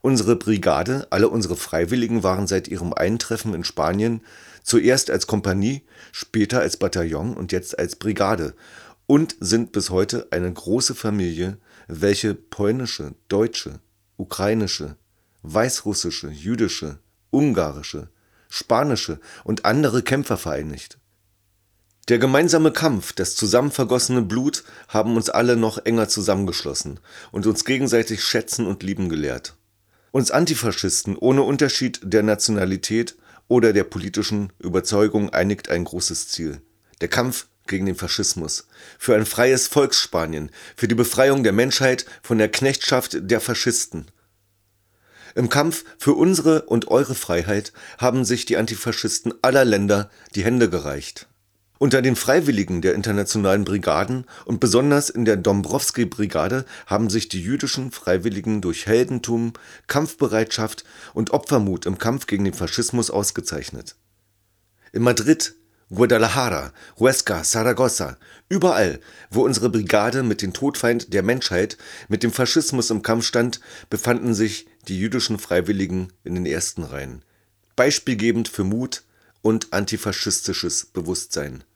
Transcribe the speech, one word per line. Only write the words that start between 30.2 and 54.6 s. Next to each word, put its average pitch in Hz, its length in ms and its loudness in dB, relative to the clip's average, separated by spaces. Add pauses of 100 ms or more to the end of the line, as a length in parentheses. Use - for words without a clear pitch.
Antifaschisten 110 880 0
ohne 131 260 4
Unterschied 131 600 0
der 101 180 4
Nationalität 107 920 0 (320)
oder 117 260 6
der 98 100 6
politischen 101 760 -4
Überzeugung 104 720 2
einigt 98 380 0
ein 85 160 0
großes - 420 -6
Ziel. 76 340 -8 (400)
Der - 60 -2
Kampf 123 400 -2 (180)
gegen 98 200 -4
den 95 100 -2
Faschismus, - 720 -4 (320)
für 120 160 4
ein 107 100 4
freies 127 420 2
Volksspanien, 80 840 0 (240)
für 110 140 -2
die 117 60 4
Befreiung 131 480 4
der 104 100 4
Menschheit 127 520 2 (160)
von 117 160 0
der 107 140 4
Knechtschaft 131 720 0
der 107 180 2
Faschisten. - 720 -4 (1200)
Im 123 120 2
Kampf 147 380 0 (120)
für 143 160 2
unsere 160 500 4
und - 260 0
eure 131 260 2
Freiheit 92 560 -2 (260)
haben 123 280 2
sich 117 200 0
die - 120 0
Antifaschisten 113 840 -2
aller 131 220 6
Länder 101 480 2 (240)
die 98 80 -2
Hände 117 260 4
gereicht. 73 580 -6 (520)
Unter 135 220 4
den 123 140 4
Freiwilligen 110 680 0
der 92 120 2
internationalen 101 720 0
Brigaden 95 600 0 (200)
und 117 160 -2